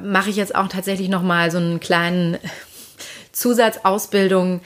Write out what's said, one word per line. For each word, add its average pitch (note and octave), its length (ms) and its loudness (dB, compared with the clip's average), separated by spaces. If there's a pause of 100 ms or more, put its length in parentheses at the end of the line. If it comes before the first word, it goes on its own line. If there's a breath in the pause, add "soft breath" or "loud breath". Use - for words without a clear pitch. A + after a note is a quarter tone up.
mache F#3+ 280 0
ich G3 60 -6
jetzt G3+ 180 -2
auch F#3+ 140 0
tatsächlich F#3+ 400 -4
nochmal F3 420 0
so F3 80 -2
einen E3+ 220 -2
kleinen F3 580 0 (920 loud breath)
Zusatzausbildung, G3 1300 2